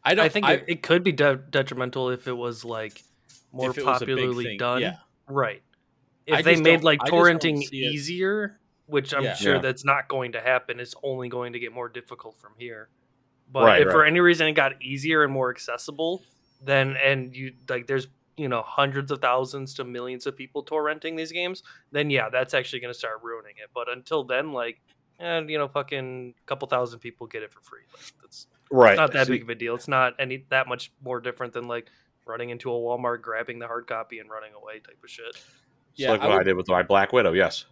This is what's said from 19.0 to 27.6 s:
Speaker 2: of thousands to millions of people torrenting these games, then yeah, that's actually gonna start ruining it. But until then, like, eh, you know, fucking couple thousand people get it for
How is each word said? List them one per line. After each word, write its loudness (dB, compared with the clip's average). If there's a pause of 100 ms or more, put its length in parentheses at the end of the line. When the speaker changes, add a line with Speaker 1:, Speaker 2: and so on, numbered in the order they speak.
Speaker 2:
of -6
thousands -2
to -8
millions -10
of -8
people -12
torrenting -6
these -8
games, -6 (300)
then 0
yeah, 0
that's -2
actually -4
gonna -10
start -10
ruining -14 (100)
it. -20
But -8
until -6
then, -4
like, -8 (400)
eh, -4
you -4
know, -2
fucking -8 (120)
couple -8
thousand -2
people -16
get -12
it -16
for -20